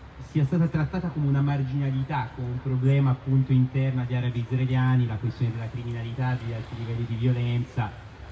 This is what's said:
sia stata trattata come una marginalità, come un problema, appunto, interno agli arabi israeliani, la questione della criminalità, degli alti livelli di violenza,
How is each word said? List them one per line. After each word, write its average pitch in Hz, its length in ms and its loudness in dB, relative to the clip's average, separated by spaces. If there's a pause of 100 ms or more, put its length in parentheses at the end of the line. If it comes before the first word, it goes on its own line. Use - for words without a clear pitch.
(300)
sia 151 160 2
stata 165 220 4
trattata 165 420 -2
come 147 180 0
una 139 140 4
marginalità, 135 920 0
come 127 120 -6
un 127 140 -4
problema, 135 500 4
appunto, 131 400 2
interno 127 500 4
agli 123 140 -2
arabi 120 240 -2
israeliani, 127 680 2
la 110 80 -2
questione 113 360 -2
della 113 180 -6
criminalità, 120 720 -4
degli 117 120 -6
alti 113 240 -8
livelli 117 300 -4
di 113 80 -4
violenza, 120 960 -2 (200)